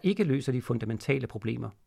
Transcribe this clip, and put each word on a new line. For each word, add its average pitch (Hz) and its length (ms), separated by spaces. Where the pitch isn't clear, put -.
ikke 202 200
løser 135 280
de 127 100
fundamentale 117 640
problemer. 110 420